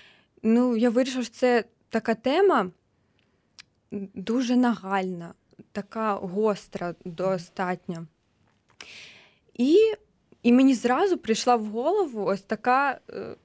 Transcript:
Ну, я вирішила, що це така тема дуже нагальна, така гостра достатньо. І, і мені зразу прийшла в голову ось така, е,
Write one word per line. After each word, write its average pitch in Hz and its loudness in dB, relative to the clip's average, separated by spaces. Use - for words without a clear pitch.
Ну, 233 2
я 240 2
вирішила, 254 0
що 220 -12
це 240 2
така 226 -2
тема 277 2
дуже 233 -2
нагальна, 190 -2
така 208 -4
гостра 190 -4
достатньо. 180 -6
І, 277 4
і 240 6
мені 269 6
зразу 262 0
прийшла 233 0
в 220 -2
голову 247 -2
ось 190 -2
така, 247 -2
е, - -12